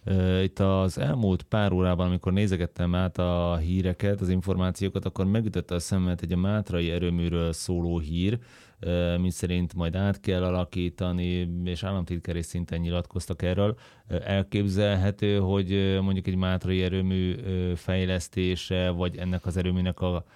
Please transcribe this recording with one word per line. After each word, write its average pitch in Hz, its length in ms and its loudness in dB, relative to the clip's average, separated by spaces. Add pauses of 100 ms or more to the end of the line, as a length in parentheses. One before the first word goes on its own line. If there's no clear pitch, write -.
Ö, 92 360 4
itt 95 160 -2
az 95 400 2
elmúlt 101 440 2
pár 104 300 0
órában, 90 340 4
amikor 90 260 0
nézegettem 90 640 2
át 92 240 0
a 87 380 2
híreket, 92 640 0
az 92 80 0
információkat, 92 760 0
akkor 95 220 -2
megütötte 104 480 0
a 87 40 0
szemet 90 440 0
egy 87 100 -4
a 87 40 2
mátrai 90 540 0
erőműről 85 640 0
szóló 85 460 -2
hír, 87 400 -2 (400)
ö, 87 380 0
miszerint 90 580 -2
majd 85 200 -2
át 98 260 0
kell 90 240 0
alakítani, 90 1080 -2 (140)
és 87 180 -4
államtitkári 87 600 -4
szinten 85 380 -6
nyilatkoztak 85 640 -4
erről. 101 340 2 (320)
Ö, 90 160 -4
elképzelhető, 101 1120 0
hogy, 95 340 0
ö, 95 280 2
mondjuk 95 260 0
egy 95 100 0
mátrai 92 460 0
erőmű, 92 520 0
ö, 90 420 -2
fejlesztése, 92 1120 -2
vagy 90 260 -2
ennek 90 300 -4
az 87 100 -2
erőműnek 90 440 0
a 87 240 0 (120)